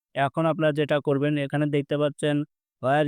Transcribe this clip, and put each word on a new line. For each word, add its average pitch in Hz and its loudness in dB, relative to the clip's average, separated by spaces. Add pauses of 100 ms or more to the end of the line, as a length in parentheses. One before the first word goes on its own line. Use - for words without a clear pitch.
(160)
এখন 139 0
আপনারা 156 0
যেটা 151 0 (100)
করবেন, 143 0 (120)
এখানে 147 -2 (100)
দেখতে 143 -2
পাচ্ছেন 147 -2 (460)
where 143 2